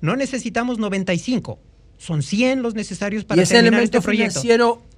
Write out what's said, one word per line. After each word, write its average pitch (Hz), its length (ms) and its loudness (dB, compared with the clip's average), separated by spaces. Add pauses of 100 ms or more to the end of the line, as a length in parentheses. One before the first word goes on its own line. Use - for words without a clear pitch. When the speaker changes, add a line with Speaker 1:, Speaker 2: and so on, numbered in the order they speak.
Speaker 1:
no 175 160 0
necesitamos 240 600 -4
noventa 190 340 -4
y 170 60 -2
cinco. - 400 -6 (460)
Son 151 180 -4
cien 254 400 0
los 233 120 -4
necesarios 208 480 -6
Speaker 2:
¿Y - 40 -14
Speaker 1:
para 170 160 2
Speaker 2:
ese - 120 2
Speaker 1:
terminar 233 240 6
Speaker 2:
elemento 226 200 2
Speaker 1:
este 175 60 0
proyecto. 208 380 0
Speaker 2:
financiero, 233 400 2 (160)